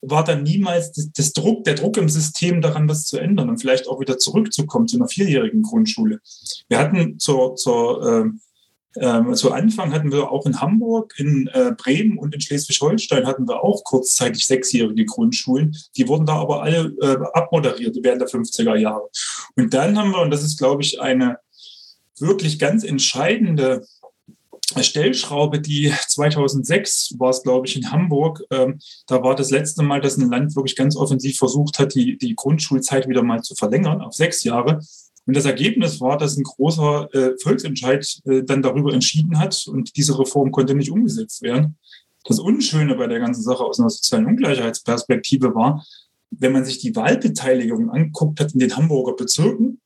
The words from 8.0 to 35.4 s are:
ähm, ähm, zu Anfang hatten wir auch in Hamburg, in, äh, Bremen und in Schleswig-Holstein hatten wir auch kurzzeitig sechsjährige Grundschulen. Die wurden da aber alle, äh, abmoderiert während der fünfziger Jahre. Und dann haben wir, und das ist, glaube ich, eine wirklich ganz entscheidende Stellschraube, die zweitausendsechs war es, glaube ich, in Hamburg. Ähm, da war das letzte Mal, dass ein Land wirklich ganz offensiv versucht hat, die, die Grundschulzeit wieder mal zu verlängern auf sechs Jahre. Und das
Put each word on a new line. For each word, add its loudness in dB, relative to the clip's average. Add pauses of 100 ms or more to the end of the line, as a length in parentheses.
ähm, 0 (560)
ähm, 2
zu 2
Anfang 0
hatten 0
wir 0
auch -2
in 0
Hamburg, 0
in, 0
äh, 2
Bremen 2
und -6
in -6
Schleswig-Holstein 0
hatten -2
wir -2
auch 0
kurzzeitig 0
sechsjährige 0
Grundschulen. 0 (220)
Die 2
wurden 2
da 2
aber -2
alle, 0
äh, 2 (160)
abmoderiert 0
während 2
der -2
fünfziger 0
Jahre. -2 (460)
Und 0
dann 2
haben 2
wir, 0
und 2
das -2
ist, -4
glaube 0
ich, -4
eine 0 (840)
wirklich 0
ganz 2
entscheidende 0 (920)
Stellschraube, 0
die 0 (140)
zweitausendsechs 0
war 4
es, 0
glaube 0
ich, -6
in -6
Hamburg. 0
Ähm, 0 (260)
da 0
war 2
das -2
letzte 0
Mal, 0
dass 0
ein 2
Land 0
wirklich -4
ganz 2
offensiv -2
versucht 0
hat, 2
die, 2
die -2
Grundschulzeit 0
wieder 2
mal 0
zu -12
verlängern 0
auf -14
sechs 0
Jahre. 0 (480)
Und 2
das 0